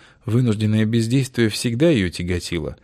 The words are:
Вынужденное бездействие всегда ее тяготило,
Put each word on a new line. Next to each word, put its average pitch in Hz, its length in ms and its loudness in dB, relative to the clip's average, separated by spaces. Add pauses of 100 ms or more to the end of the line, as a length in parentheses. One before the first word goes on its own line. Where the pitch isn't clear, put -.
(240)
Вынужденное 110 640 2
бездействие 117 640 0
всегда 123 400 0
ее 101 180 2
тяготило, 87 760 -6